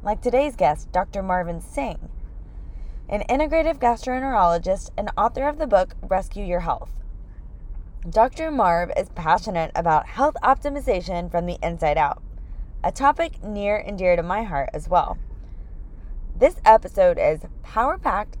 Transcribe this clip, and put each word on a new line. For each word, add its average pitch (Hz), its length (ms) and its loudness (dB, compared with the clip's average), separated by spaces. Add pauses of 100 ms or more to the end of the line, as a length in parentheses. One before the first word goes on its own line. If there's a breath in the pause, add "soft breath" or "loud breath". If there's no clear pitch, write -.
Like 208 180 -2
today's 247 360 2
guest, 151 340 2
Doctor 196 320 -2
Marvin 175 380 -2
Singh, - 480 -6 (1000 loud breath)
an 208 220 -2
integrative 302 480 2
gastroenterologist 226 1200 2
and 202 180 -4
author 240 300 2
of 294 120 -2
the 311 100 -2
book 185 340 4
Rescue 190 420 -2
Your 175 140 0
Health. 165 320 -4 (1200 soft breath)
Doctor 262 400 4
Marv 175 460 2
is 185 140 -2
passionate 170 680 0
about 160 320 2
health 285 340 0
optimization 202 880 0
from 170 160 0
the 175 160 -6
inside 165 340 0
out, 147 240 0 (600 loud breath)
a 180 80 0
topic 285 540 0
near 208 320 -2
and 202 200 -6
dear 180 200 4
to 170 80 0
my 190 180 -2
heart 151 320 -2
as 151 140 -6
well. 175 280 4 (1200 loud breath)
This 262 280 4
episode 190 560 6
is 156 220 2 (200)
power-packed 226 800 -2